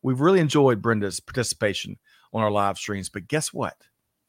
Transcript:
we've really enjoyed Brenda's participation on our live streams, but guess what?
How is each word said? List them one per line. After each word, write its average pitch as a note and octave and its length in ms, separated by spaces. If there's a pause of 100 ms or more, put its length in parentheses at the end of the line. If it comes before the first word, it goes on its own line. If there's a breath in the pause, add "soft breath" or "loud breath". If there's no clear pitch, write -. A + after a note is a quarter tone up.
we've C3 200
really F#3 180
enjoyed C3+ 420
Brenda's G#2 380
participation - 760 (360 soft breath)
on A2 80
our G#2+ 100
live G2+ 260
streams, G2 320
but G2 180
guess D3+ 260
what? F#2+ 220 (540)